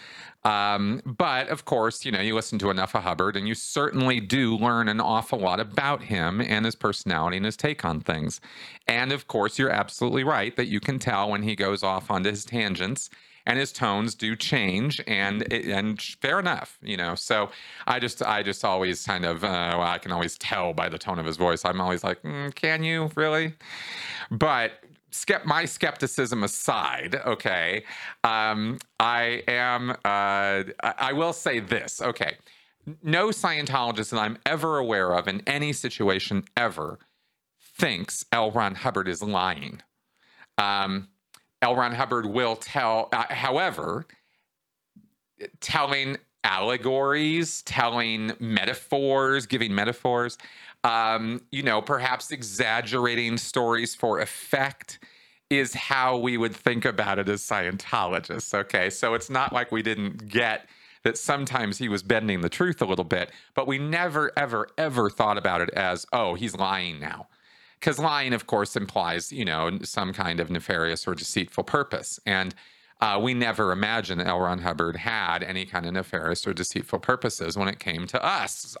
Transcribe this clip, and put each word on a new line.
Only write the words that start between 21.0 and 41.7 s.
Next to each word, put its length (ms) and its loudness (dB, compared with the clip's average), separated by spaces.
of 60 -4
his 140 -4
voice. 260 2
I'm 160 2
always 240 0
like, 180 -2
"Mm, 320 -6
can 300 0
you 320 0
really?" 380 2
But 420 2
skept-, 360 0
my 180 4
skepticism 800 0
aside, 800 -2
okay, 600 0
um, 580 0
I 480 0
am, 440 0
uh, 120 -6
I, 600 0
I 160 -2
will 180 -2
say 260 -2
this, 440 -4
okay. 340 -2
No 260 2
Scientologist 840 0
that 80 0
I'm 260 0
ever 320 2
aware 360 4
of 140 2
in 200 -2
any 260 0
situation 720 0
ever 440 -2
thinks 720 -2
L. 200 4
Ron 240 2
Hubbard 340 0
is 140 -4
lying. 580 -2
Um, 500 0
L. 140 4